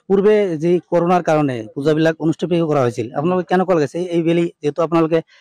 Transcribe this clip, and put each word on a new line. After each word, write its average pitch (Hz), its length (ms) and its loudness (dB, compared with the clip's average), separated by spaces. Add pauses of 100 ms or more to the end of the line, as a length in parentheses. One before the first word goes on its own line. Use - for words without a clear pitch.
পূৰ্বে 202 480 2
যি 170 240 0 (100)
কৰোণাৰ 175 320 2
কাৰণে 143 520 0
পূজাবিলাক 156 440 0
অনুষ্টুপীয়াকৈ 165 500 -2
কৰা 147 120 0
হৈছিল, 120 340 -2
আপোনালোকে 175 340 -2
কেনেকুৱা 180 260 0
লাগিছে? 156 240 -2
এই, 175 60 -4
এইবেলি 170 380 0
যিহেতু 160 400 -4
আপোনালোকে 165 400 0 (180)